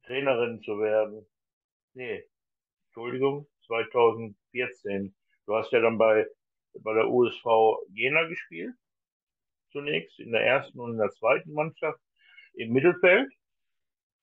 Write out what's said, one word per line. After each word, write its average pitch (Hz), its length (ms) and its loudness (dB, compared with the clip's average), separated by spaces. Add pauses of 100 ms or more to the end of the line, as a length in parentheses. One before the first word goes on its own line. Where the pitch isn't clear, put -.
Trainerin 120 560 -2
zu 104 160 -6
werden. 107 480 -2 (680)
Nee, 123 280 -10 (640)
Entschuldigung, 131 640 -4 (180)
zweitausendvierzehn. 113 1500 -2 (300)
Du 107 100 -2
hast 113 160 -6
ja 117 80 4
dann 113 180 2
bei, 110 280 4 (540)
bei 110 140 -4
der 110 140 2
U 123 180 4
S 110 120 -4
V 113 500 4
Jena 139 400 -2
gespielt, 175 480 -12 (960)
zunächst 147 480 -6
in 117 100 -16
der 110 160 2
ersten 131 320 0
und 120 140 -10
in 113 60 -6
der 101 120 0
zweiten 147 420 -2
Mannschaft 156 460 -6 (560)
im 113 180 -8
Mittelfeld. 180 600 4 (920)